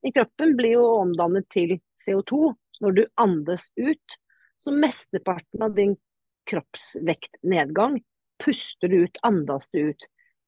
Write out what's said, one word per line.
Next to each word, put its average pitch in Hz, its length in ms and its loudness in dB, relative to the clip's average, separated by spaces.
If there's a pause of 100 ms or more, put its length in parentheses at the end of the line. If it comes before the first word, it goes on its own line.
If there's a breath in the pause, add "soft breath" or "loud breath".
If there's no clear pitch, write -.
i 269 80 -4
kroppen 285 460 2
blir 233 180 2
jo 240 100 6 (120)
omdannet 175 520 0
til 175 280 0 (160)
C - 220 -4
O 196 60 0
to 285 320 0 (280)
når 202 100 0
du 196 120 4 (120)
andes 175 600 0
ut. 285 420 -4 (440)
Så 285 100 -6
mesteparten 220 920 -2
av 214 120 -2
din 202 180 2 (540)
kroppsvektnedgang 170 1500 -4 (380)
puster - 480 -4
du 180 180 4
ut, - 180 -8
andas 143 480 -2
du 170 80 -2
ut. 151 280 -6 (400)